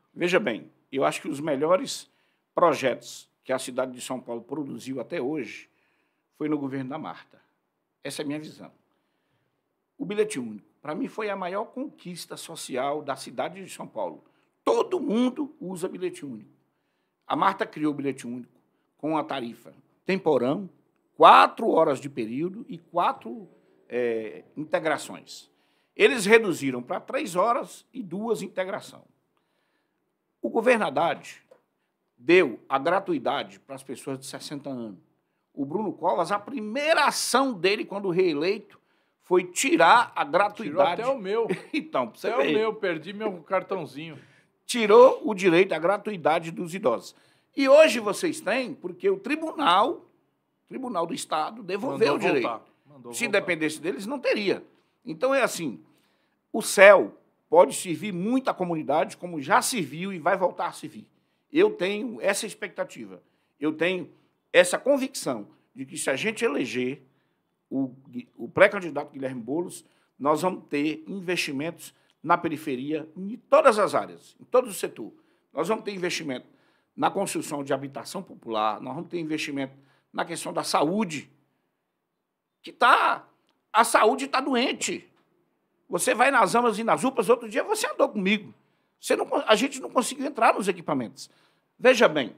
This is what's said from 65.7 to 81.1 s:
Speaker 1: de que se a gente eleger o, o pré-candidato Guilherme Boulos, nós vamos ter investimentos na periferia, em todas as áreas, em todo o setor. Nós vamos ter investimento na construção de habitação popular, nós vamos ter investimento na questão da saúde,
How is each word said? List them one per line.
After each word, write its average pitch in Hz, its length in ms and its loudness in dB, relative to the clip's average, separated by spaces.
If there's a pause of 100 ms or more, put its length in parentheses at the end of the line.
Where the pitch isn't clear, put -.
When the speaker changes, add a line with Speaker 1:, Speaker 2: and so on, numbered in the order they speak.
Speaker 1:
de 131 100 -12
que 151 120 -16
se - 120 -4
a 135 60 0
gente 214 280 -4
eleger 135 600 -2 (640)
o, 131 220 -4 (440)
o - 120 -12
pré-candidato 170 640 2
Guilherme 135 300 -8
Boulos, 143 420 -6 (340)
nós 151 260 0
vamos 185 240 -4
ter 151 400 -4
investimentos 170 840 -6 (280)
na 170 160 2
periferia, 147 800 -6
em 196 180 -10
todas 277 420 4
as 175 180 0
áreas, 90 440 -6
em - 60 -20
todo 254 220 2
o 196 60 -12
setor. 135 380 -8 (400)
Nós 151 160 -4
vamos 220 160 -2
ter 202 80 -8
investimento 160 540 -6 (500)
na 147 140 0
construção 165 540 -6
de 139 100 -4
habitação 139 480 -8
popular, 110 580 -4
nós 131 140 -10
vamos 170 160 -10
ter 175 100 -6
investimento 151 540 -6 (400)
na 180 100 -4
questão 165 300 -10
da 151 100 -4
saúde, 170 640 0 (1300)